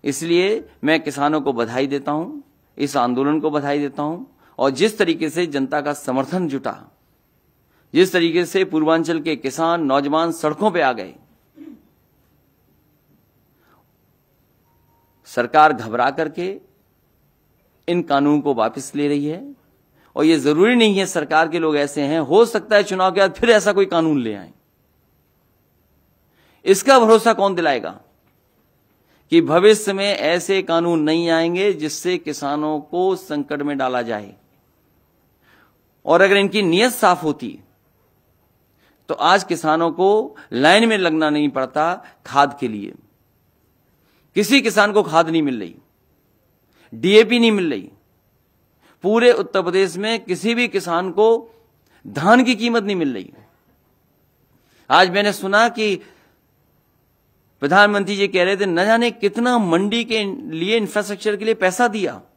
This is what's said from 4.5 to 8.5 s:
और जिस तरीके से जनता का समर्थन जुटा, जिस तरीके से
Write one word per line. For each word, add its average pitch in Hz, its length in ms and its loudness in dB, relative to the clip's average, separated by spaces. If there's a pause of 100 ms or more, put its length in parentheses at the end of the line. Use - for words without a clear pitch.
और 139 100 2
जिस 185 280 0
तरीके 165 320 0
से 165 180 -4
जनता 143 340 -4
का 147 120 -6
समर्थन 139 540 -4
जुटा, 131 360 -8 (1080)
जिस 180 200 2
तरीके 170 320 0
से 190 200 -2